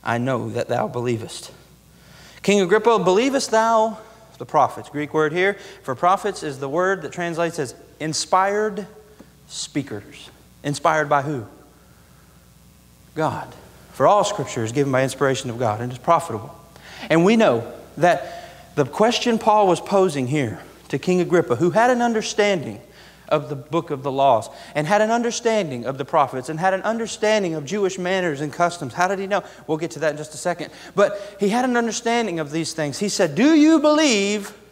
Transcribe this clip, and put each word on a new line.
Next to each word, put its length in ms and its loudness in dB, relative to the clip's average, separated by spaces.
I 140 0
know 320 -2
that 180 -4
thou 200 -2
believest." 640 -6
"King 200 4
Agrippa, 380 4
believest 520 2
thou 460 2
the 80 -12
prophets?" 440 0
Greek 240 -6
word 180 2
here 260 0
for 120 -6
prophets 480 0
is 160 -8
the 80 -6
word 360 0
that 100 -10
translates 460 -4
as 160 -6
inspired 880 -2
speakers. 840 -10
Inspired 440 0
by 140 2
who? 240 -6
God. 380 -4
"For 140 2
all 160 6
Scripture 400 -4
is 80 -4
given 200 0
by 120 2
inspiration 460 0
of 100 -8
God 200 -2
and 120 -6
is 80 -14
profitable." 540 -2
And 140 4
we 140 6
know 260 4
that 520 0
the 100 2
question 520 0
Paul 300 4
was 120 2
posing 480 0
here 320 -2
to 80 -4
King 240 0
Agrippa, 360 2
who 140 2
had 200 4
an 100 2
understanding 800 0
of 200 -2
the 60 -6
book 340 -6
of 140 -6
the 80 -4
laws, 380 4
and 100 0
had 160 2
an 80 2
understanding 760 -2
of 120 -4
the 80 -6
prophets, 440 0
and 100 -6
had 140 2
an 100 -4
understanding 720 -2
of 100 -6
Jewish 320 -2
manners 440 -2
and 100 -6
customs. 420 -2
How 140 0
did 100 -2
he 100 -6
know? 160 -2
We'll 120 -2
get 140 -6
to 80 -12
that 120 0
in 60 -8
just 160 -12
a 40 -14
second. 340 -6
But 460 -2
he 100 2
had 160 0
an 120 0
understanding 640 -2
of 120 -6
these 220 -4
things. 260 -4
He 100 -2
said, 240 0
"Do 200 4
you 260 6
believe 720 2